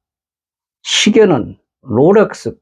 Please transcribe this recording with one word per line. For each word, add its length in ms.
시계는 720
롤렉스 800